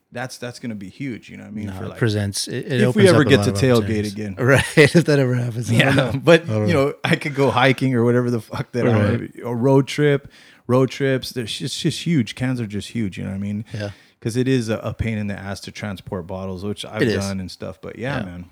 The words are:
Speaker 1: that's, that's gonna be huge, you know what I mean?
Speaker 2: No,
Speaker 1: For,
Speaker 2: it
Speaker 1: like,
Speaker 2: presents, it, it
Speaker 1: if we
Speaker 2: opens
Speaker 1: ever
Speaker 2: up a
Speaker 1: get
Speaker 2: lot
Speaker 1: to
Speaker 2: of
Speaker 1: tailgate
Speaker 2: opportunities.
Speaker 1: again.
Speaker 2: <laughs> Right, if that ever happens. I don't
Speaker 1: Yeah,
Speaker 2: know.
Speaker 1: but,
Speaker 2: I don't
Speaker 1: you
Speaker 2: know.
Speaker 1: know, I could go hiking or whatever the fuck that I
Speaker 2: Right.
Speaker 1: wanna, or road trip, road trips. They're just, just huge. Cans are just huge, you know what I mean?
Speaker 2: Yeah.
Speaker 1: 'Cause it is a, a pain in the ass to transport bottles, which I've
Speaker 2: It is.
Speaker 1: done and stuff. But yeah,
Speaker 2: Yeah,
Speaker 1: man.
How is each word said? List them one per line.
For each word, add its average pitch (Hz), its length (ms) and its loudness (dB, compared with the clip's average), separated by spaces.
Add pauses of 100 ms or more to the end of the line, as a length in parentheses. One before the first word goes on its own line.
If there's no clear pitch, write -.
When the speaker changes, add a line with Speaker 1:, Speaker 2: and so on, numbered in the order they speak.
(120)
Speaker 1:
that's, 120 260 -10
that's 123 220 -12
gonna 117 160 -10
be 98 140 -12
huge, 131 400 -12
you 95 80 -18
know 101 60 -16
what 101 60 -18
I 101 40 -16
mean? 104 140 -8
Speaker 2:
No, 95 60 -10
Speaker 1:
For, 95 120 -12
Speaker 2:
it - 40 -8
Speaker 1:
like, 85 100 -12
Speaker 2:
presents, 104 480 0
it, 127 200 -6
it 123 140 0
Speaker 1:
if 123 140 2
we 208 80 6
Speaker 2:
opens 190 60 8
Speaker 1:
ever 156 120 8
Speaker 2:
up 139 40 6
a 113 40 2
Speaker 1:
get 135 80 8
Speaker 2:
lot 104 80 4
Speaker 1:
to 131 60 2
Speaker 2:
of 98 60 0
Speaker 1:
tailgate 123 200 4
Speaker 2:
opportunities. 104 360 0
Speaker 1:
again. 101 220 -8
Speaker 2:
<laughs> - 40 -10
Right, 127 380 4
if 151 280 6
that 147 140 2
ever 123 160 2
happens. 120 360 -4
I 117 60 2
don't - 20 4
Speaker 1:
Yeah, 139 140 4 (180)
Speaker 2:
know. 139 120 -4
Speaker 1:
but, 165 200 6
Speaker 2:
I - 20 -12
don't 107 220 0
Speaker 1:
you 175 60 2
Speaker 2:
know. 139 160 4
Speaker 1:
know, - 40 -6 (100)
I 165 120 2
could 147 200 -4
go 135 160 4
hiking 131 440 2
or 117 80 4
whatever 120 280 2
the 117 100 -2
fuck - 320 -10
that 120 140 2
I 120 40 4
Speaker 2:
Right. 107 300 2
Speaker 1:
wanna, - 260 -12
or 120 80 -4
road 135 320 4
trip, 143 400 0 (400)
road 127 220 4
trips. 131 420 -2
They're 120 140 -8
just, - 340 -8
just - 260 -4
huge. 151 300 0
Cans 127 260 -4
are 110 60 -6
just 98 220 -8
huge, 104 280 -6
you 95 60 -8
know 98 80 -6
what 95 40 -6
I 98 40 -6
mean? 104 340 -6
Speaker 2:
Yeah. 104 180 -6 (300)
Speaker 1:
'Cause 113 160 -6
it 127 100 -2
is 123 220 0
a, 107 80 -2
a 107 160 -8
pain 110 240 -4
in 104 100 -4
the 98 100 -6
ass 95 240 -10
to - 100 -14
transport 95 560 -10
bottles, 95 360 -10
which 104 220 -8
I've 113 160 -6
Speaker 2:
It 123 80 2
is. 101 60 0
Speaker 1:
done 98 260 -4
and 90 100 -10
stuff. 95 300 -12
But - 180 -14
yeah, 131 200 -6
Speaker 2:
Yeah, 107 60 -6
Speaker 1:
man. 87 260 -12